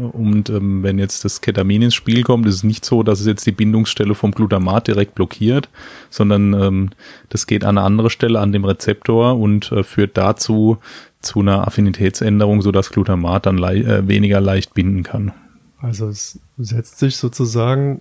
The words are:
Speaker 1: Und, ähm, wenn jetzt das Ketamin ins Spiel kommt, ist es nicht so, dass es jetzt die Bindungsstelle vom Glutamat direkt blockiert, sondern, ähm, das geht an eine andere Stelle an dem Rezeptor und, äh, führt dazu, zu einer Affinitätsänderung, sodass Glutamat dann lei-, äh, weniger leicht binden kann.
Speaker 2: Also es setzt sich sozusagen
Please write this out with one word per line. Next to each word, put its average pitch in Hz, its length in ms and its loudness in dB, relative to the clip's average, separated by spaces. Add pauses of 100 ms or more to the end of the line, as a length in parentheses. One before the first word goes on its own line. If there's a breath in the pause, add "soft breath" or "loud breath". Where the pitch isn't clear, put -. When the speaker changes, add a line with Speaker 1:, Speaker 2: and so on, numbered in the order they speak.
(120)
Speaker 1:
Und, 107 380 0
ähm, 98 320 -2
wenn 98 160 0
jetzt - 260 -4
das - 160 -6
Ketamin 101 400 0
ins 117 140 2
Spiel 117 300 0
kommt, 117 220 2
ist 95 100 2
es 92 80 -6
nicht 107 200 0
so, 113 180 2
dass 107 180 2
es 104 60 -2
jetzt 104 200 0
die 113 60 0
Bindungsstelle 107 600 0
vom 104 180 0
Glutamat 98 540 0
direkt 101 280 0
blockiert, 110 560 -2 (400 loud breath)
sondern, 101 420 2
ähm, 98 380 0 (400 loud breath)
das - 160 -6
geht 101 180 -2
an 101 140 2
eine 98 80 2
andere 107 240 2
Stelle 117 300 0
an 101 120 2
dem 98 140 0
Rezeptor 117 720 0
und, 104 340 0
äh, 98 100 0
führt 101 360 -2
dazu, 107 580 0 (460 loud breath)
zu - 180 -4
einer 98 260 2
Affinitätsänderung, 104 960 2
sodass 98 300 0
Glutamat 92 560 0
dann 95 100 2
lei-, 92 240 0
äh, 104 260 0
weniger 101 360 2
leicht 95 320 0
binden 95 300 0
kann. 101 280 -6 (480 loud breath)
Speaker 2:
Also 110 280 -6
es - 300 -12 (180)
setzt 117 420 -6
sich 135 200 0
sozusagen 123 840 -2